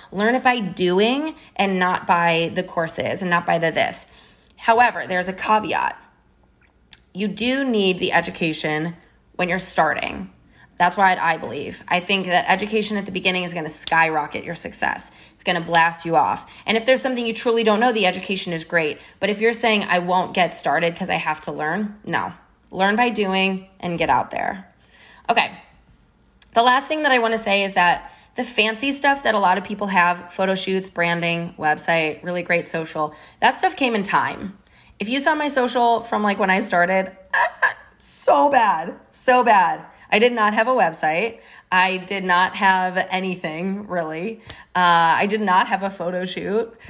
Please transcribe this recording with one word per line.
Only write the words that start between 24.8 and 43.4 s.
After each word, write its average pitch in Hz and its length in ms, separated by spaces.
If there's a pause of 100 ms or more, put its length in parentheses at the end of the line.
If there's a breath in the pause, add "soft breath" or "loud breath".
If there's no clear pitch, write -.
Okay. 175 200 (1040)
The 233 100
last 254 260
thing 311 160
that 285 60
I 254 100
wanna 226 180
say 202 260
is 190 80
that 175 400 (220 loud breath)
the 247 100
fancy 220 480
stuff 277 300
that 226 120
a 214 40
lot 185 180
of 196 80
people 208 220
have, 175 440
photo 190 240
shoots, 190 360
branding, 170 680
website, 156 640
really 175 200
great 170 260
social, 156 460 (260 loud breath)
that 262 160
stuff - 200
came 254 180
in 202 80
time. 151 560 (420 soft breath)
If 202 80
you 262 120
saw 311 140
my 302 140
social 240 540
from, 214 200
like, 202 160
when 196 120
I 185 80
started, 190 580 (160)
<laughs> - 640
so - 520
bad, 196 440 (160)
so 247 320
bad. 180 440 (220 loud breath)
I 208 120
did 240 120
not 214 220
have 226 140
a 262 40
website. 180 680 (320 loud breath)
I 185 240
did 190 260
not 185 320
have 185 560
anything, 185 800